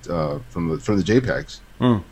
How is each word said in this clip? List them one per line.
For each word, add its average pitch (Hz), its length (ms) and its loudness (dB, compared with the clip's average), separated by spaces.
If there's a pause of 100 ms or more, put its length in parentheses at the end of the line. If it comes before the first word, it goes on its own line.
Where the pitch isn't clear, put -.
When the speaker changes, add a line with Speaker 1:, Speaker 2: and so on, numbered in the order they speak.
Speaker 1:
uh, 78 300 -2 (120)
from 85 180 -2
the, 78 100 -2
from 107 160 0
the 95 80 2
J 107 160 4
pegs, 101 400 -4 (220)
Speaker 2:
Mm. 120 200 4 (100)